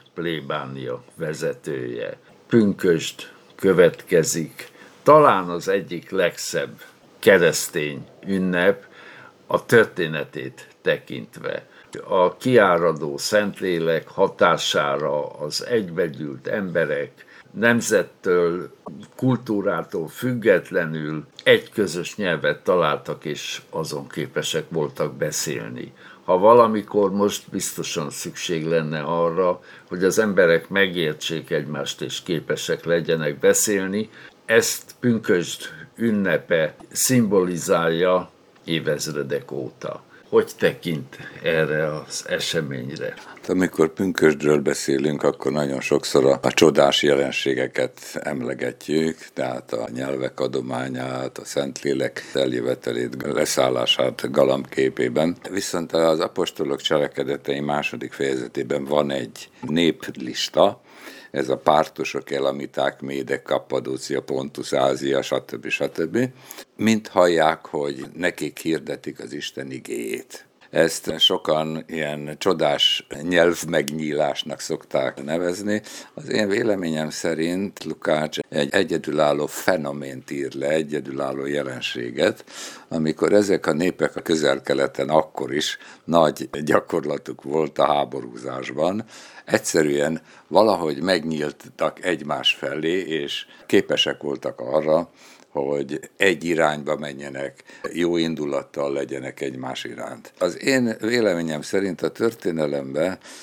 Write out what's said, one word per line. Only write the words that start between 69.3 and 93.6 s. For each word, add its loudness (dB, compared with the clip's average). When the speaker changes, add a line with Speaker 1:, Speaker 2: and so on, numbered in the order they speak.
Speaker 2:
Isten -10
igéjét. -10
Ezt 0
sokan 0
ilyen -6
csodás 0
nyelvmegnyílásnak 0
szokták -4
nevezni. -2
Az -12
én 0
véleményem 0
szerint -4
Lukács -2
egy -2
egyedülálló 0
fenomént -4
ír -6
le, -4
egyedülálló -2
jelenséget, -2
amikor 0
ezek 4
a 4
népek 0
a -6
Közel-Keleten 0
akkor 0
is -2
nagy 2
gyakorlatuk 0
volt -2
a 4
háborúzásban. -2
Egyszerűen 0
valahogy 2
megnyíltak -2
egymás -2
felé, -2
és -6